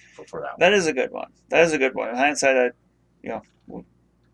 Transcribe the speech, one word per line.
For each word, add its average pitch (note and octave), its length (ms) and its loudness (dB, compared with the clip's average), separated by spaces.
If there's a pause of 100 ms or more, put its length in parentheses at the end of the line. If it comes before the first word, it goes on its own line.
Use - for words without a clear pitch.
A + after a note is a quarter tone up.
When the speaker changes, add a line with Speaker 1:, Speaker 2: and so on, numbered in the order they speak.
(160)
Speaker 1:
for, - 100 -20
for E3 160 -12
that C#3 100 -10
one. - 80 -8
Speaker 2:
That F3+ 140 4
is G3 120 2
a D#3 80 0
good B2+ 180 -4
one. - 200 -12 (180)
That D3+ 140 4
is E3 100 0
a D#3 60 0
good C3 160 0
one. A2 140 -6
In A#2+ 60 -8
hindsight, C3+ 420 2
I, B2 80 4 (580)
you - 60 -12
know, A2 120 -10 (260)
w-, - 180 -16 (480)